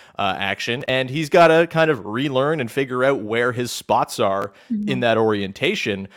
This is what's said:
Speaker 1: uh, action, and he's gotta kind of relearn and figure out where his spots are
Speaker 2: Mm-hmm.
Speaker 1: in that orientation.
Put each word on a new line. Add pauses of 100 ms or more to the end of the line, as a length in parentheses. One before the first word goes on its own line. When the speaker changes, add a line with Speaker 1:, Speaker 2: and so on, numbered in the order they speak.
(180)
Speaker 1:
uh,
action,
and
he's
gotta
kind
of
relearn
and
figure
out
where
his
spots
are (200)
Speaker 2:
Mm-hmm.
Speaker 1:
in
that
orientation.